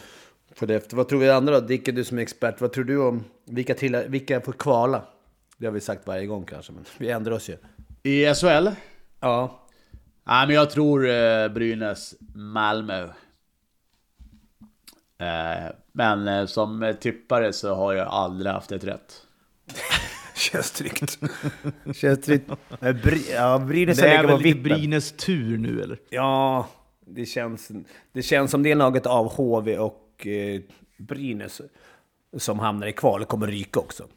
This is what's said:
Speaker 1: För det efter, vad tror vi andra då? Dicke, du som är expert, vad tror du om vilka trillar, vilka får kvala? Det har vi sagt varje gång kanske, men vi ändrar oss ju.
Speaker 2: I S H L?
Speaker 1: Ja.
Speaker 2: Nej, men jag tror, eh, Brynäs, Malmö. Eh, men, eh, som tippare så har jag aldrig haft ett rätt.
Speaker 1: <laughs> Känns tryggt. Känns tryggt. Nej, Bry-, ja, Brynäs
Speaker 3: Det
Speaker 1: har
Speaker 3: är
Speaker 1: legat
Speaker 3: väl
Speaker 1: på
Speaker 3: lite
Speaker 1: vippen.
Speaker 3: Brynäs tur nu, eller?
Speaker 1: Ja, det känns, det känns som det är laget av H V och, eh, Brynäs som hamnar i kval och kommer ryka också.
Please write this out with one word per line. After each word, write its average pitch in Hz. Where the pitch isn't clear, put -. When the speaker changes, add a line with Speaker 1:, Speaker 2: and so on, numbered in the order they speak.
Speaker 1:
För 113
det 110
efter, 107
vad 127
tror 139
vi 135
andra 135
då? 113
Dicke, 127
du 120
som 123
är 117
expert, 113
vad 120
tror 131
du 139
om 120
vilka 123
trillar, 123
vilka 135
får 131
kvala? 123
Det 117
har 107
vi 104
sagt 101
varje 95
gång 101
kanske, -
men 80
vi 117
ändrar 113
oss 104
ju. 85
Speaker 2:
I 139
S 143
H 180
L? 165
Speaker 1:
Ja. 127
Speaker 2:
Nej, 127
men 147
jag 147
tror, 143
eh, 113
Brynäs, 110
Malmö. 107
Eh, 82
men, 104
eh, 98
som 110
tippare 117
så 98
har 98
jag 92
aldrig 95
haft 98
ett 95
rätt. -
Speaker 1:
<laughs> -
Känns -
tryggt. -
Känns 139
tryggt. 143
Nej, 127
Bry-, 135
ja, 123
Brynäs 147
Speaker 3:
Det -
Speaker 1:
har 151
Speaker 3:
är -
Speaker 1:
legat 143
Speaker 3:
väl 143
Speaker 1:
på 135
Speaker 3:
lite 151
Speaker 1:
vippen. 123
Speaker 3:
Brynäs 151
tur 117
nu, 117
eller? 104
Speaker 1:
Ja, 135
det 113
känns, 117
det 127
känns 139
som 143
det 151
är 151
laget 131
av 117
H 117
V 104
och, -
eh, 101
Brynäs 113
som 107
hamnar 104
i 107
kval 104
och -
kommer 107
ryka 101
också. -